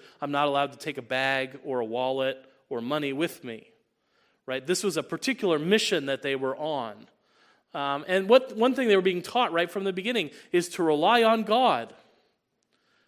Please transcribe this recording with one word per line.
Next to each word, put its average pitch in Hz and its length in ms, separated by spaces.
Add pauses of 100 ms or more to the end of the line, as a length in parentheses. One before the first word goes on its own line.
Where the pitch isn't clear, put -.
(220)
I'm 143 100
not 143 160
allowed 139 240
to 127 60
take 151 200
a 131 40
bag 131 640
or 131 160
a 113 40
wallet 131 600 (240)
or 123 100
money 139 320
with 156 320
me. 113 240 (800)
Right? 131 200
This 180 200
was 170 100
a 151 80
particular 170 560
mission 180 460
that 135 160
they 135 160
were 131 180
on. 127 520 (640)
Um, 143 360
and 190 200
what, 233 300
one 247 160
thing 254 140
they 202 80
were 190 80
being 180 180
taught 226 300
right 170 180
from 196 140
the 196 100
beginning 190 380 (200)
is 175 180
to - 140
rely 165 380
on 226 220
God, 202 500 (1160)